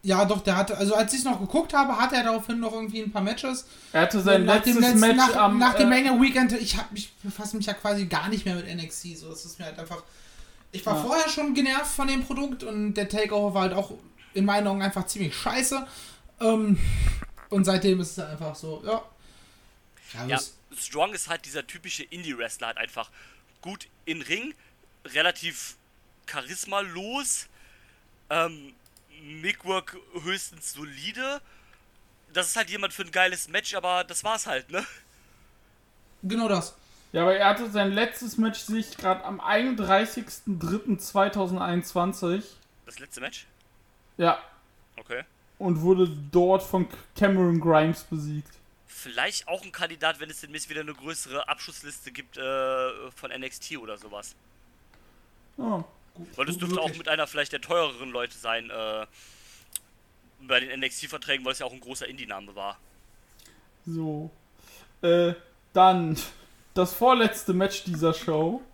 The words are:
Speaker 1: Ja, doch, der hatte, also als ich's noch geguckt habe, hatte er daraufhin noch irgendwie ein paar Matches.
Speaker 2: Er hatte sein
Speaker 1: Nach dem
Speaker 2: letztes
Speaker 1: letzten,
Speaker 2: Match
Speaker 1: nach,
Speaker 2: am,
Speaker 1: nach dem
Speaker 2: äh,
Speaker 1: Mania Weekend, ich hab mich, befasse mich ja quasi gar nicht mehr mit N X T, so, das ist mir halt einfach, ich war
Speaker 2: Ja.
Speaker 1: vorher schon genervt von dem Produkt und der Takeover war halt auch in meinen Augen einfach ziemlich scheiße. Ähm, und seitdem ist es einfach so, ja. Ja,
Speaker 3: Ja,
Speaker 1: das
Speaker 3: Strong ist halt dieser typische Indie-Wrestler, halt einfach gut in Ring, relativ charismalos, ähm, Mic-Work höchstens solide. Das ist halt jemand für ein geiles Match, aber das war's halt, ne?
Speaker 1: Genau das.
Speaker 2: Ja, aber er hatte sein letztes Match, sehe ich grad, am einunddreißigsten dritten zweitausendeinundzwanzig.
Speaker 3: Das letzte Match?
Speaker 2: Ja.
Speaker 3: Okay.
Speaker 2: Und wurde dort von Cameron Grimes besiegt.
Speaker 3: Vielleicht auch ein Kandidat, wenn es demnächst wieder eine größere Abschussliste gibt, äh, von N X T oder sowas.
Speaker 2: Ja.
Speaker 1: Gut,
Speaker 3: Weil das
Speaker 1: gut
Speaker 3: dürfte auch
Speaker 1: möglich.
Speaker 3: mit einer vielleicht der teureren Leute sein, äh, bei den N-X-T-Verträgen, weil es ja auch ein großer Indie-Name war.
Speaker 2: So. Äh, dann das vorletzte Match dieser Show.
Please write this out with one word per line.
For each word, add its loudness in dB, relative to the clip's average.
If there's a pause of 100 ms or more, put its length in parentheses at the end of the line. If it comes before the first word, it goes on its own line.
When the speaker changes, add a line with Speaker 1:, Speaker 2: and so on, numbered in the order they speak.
Speaker 1:
Ja, 4
doch, 2
der 2
hatte, 0
also 4
als 4
ich's 0
noch 0
geguckt 0
habe, 4
hatte 2
er 2
daraufhin 0
noch -2
irgendwie -6
ein -6
paar 0
Matches. -4 (240)
Speaker 2:
Er 4
hatte 4
sein 6
Speaker 1:
Nach 6
dem 4
Speaker 2:
letztes 8
Speaker 1:
letzten, -
Speaker 2:
Match 8
Speaker 1:
nach, 6
Speaker 2:
am, 6
Speaker 1:
nach 6
dem 8
Speaker 2:
äh, 6
Speaker 1:
Mania 4
Weekend, 6
ich -2
hab -4
mich, -10 (100)
befasse -8
mich -2
ja -2
quasi -2
gar -2
nicht -2
mehr -2
mit -8
N -8
X -10
T, -12
so, -16
das -14
ist -18
mir -10
halt -12
einfach, -12 (720)
ich -10
war 2
Speaker 2:
Ja. 0
Speaker 1:
vorher 4
schon 0
genervt 2
von 0
dem 0
Produkt -4
und -2
der 0
Takeover 0
war 4
halt 2
auch -2 (420)
in 4
meinen 4
Augen 0
einfach 0
ziemlich -4
scheiße. -2 (540)
Ähm, 4 (680)
und 4
seitdem 4
ist -8
es -8
einfach -10
so, -10
ja. -4 (1120)
Ja, -10
Speaker 3:
Ja, -2
Speaker 1:
das -6 (220)
Speaker 3:
Strong -2
ist -8
halt -6
dieser -8
typische -12
Indie-Wrestler, -8
halt -8
einfach -6 (520)
gut -14 (180)
in -6
Ring, -6 (520)
relativ -4 (500)
charismalos, -6 (840)
ähm, -2 (500)
Mic-Work -6 (280)
höchstens -8
solide. -8 (920)
Das 0
ist -4
halt -2
jemand -4
für -10
ein -12
geiles 2
Match, -4
aber 0
das -8
war's -4
halt, -4
ne? -2 (1400)
Speaker 1:
Genau -2
das. 0 (380)
Speaker 2:
Ja, 0
aber 6
er 4
hatte -2
sein 0
letztes -2
Match, 0
sehe -6
ich -10
grad, 0
am -8
einunddreißigsten 0
dritten -2
zweitausendeinundzwanzig. 0 (400)
Speaker 3:
Das -20
letzte -16
Match? -12 (680)
Speaker 2:
Ja. 2 (560)
Speaker 3:
Okay. -10 (360)
Speaker 2:
Und 0
wurde 6
dort 2
von 0 (260)
Cameron 4
Grimes 4
besiegt. -8 (380)
Speaker 3:
Vielleicht -6
auch -6
ein -18
Kandidat, -4
wenn -10
es -16
demnächst -12
wieder -6
eine -10
größere -8
Abschussliste -10
gibt, -16
äh, -4
von -14
N -10
X -14
T -12
oder -12
sowas. -16 (1200)
Speaker 2:
Ja. -4 (300)
Speaker 1:
Gut, -18
Speaker 3:
Weil -4
das -4
Speaker 1:
gut -8
Speaker 3:
dürfte -4
auch -2
Speaker 1:
möglich. -10
Speaker 3:
mit -8
einer 0
vielleicht -6
der -8
teureren -2
Leute -6
sein, -6
äh, -8 (1400)
bei 2
den -8
N-X-T-Verträgen, -6
weil -2
es -10
ja -8
auch -8
ein -18
großer -12
Indie-Name -12
war. -8 (1120)
Speaker 2:
So. -8 (720)
Äh, 6 (400)
dann 6 (560)
das 2
vorletzte 4
Match 0
dieser 2
Show. -2 (140)